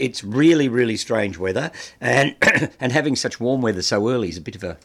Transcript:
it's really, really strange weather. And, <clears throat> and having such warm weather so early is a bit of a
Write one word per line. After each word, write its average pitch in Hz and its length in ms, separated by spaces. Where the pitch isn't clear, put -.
it's 120 240
really, 143 460
really 113 260
strange 104 400
weather. 95 340
And, 127 400
<clears throat> 156 400
and 127 120
having 147 220
such - 240
warm 127 220
weather 104 220
so 107 260
early 117 220
is 85 80
a - 20
bit - 160
of 92 80
a 85 200